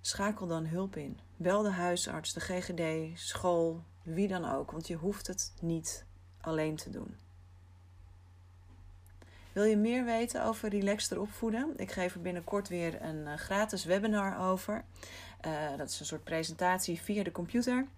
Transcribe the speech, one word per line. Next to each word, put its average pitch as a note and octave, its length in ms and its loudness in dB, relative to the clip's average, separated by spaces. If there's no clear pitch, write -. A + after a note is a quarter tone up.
schakel G3+ 460 0
dan D#3+ 180 0
hulp F#3 300 -2
in. C#3+ 240 -6
Bel F#3 260 4
de G#3 100 4
huisarts, F3 640 0
de E3+ 60 -4
G F3+ 260 -2
G F3+ 80 -4
D, D#3+ 460 -2
school, E3+ 640 2
wie F3 240 2
dan F3+ 180 0
ook, C#3+ 260 0
want D#3+ 160 -6
je E3+ 80 -2
hoeft F#3+ 320 -2
het - 340 -2
niet E3 440 -2
alleen D#3 340 2
te - 140 -8
doen. - 280 -8
Wil G3 120 2
je G#3+ 140 8
meer A#3 280 4
weten A#3 380 0
over A3 260 0
relaxter G3+ 500 0
opvoeden? A3+ 580 -2
Ik F#3+ 140 -4
geef F3+ 220 -2
er F3 80 -10
binnenkort F3+ 460 -2
weer E3+ 340 -2
een, D#3 260 -6
eh, D3 60 -6
gratis G3 520 0
webinar G3 540 2
over. F#3 440 0
Eh, D#3+ 100 -2
dat C3+ 120 -6
is - 100 -6
een D3+ 60 -10
soort D#3 180 -6
presentatie E3 800 2
via G3+ 220 0
de - 80 -2
computer. B3 540 2